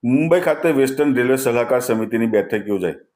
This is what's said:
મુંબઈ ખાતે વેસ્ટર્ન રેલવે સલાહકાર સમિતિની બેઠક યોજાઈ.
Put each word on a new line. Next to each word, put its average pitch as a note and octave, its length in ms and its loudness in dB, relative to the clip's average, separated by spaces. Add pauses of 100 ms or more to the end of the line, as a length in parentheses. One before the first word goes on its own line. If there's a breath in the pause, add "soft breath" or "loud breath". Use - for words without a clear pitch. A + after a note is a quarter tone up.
મુંબઈ D#3 360 2
ખાતે E3 320 0
વેસ્ટર્ન C3+ 440 0
રેલવે B2 200 2
સલાહકાર B2 440 0
સમિતિની A2+ 460 -2
બેઠક G#2 420 -2
યોજાઈ. F2+ 260 -2 (220)